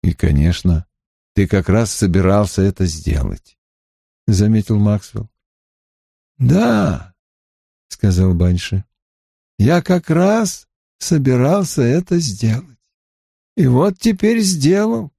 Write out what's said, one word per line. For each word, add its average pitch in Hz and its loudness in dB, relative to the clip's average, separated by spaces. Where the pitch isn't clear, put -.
«И, - 0
конечно, 82 0
ты 98 0
как 98 -2
раз 104 0
собирался 95 0
это 95 -2
сделать», — 76 -6
заметил 107 0
Максвелл. 104 -2
«Да», — 123 0
сказал 92 0
Банши, — 90 -2
«я 160 2
как 180 -2
раз 190 0
собирался 143 0
это 170 0
сделать. 117 -4
И 160 2
вот 156 0
теперь 226 0
сделал. 190 0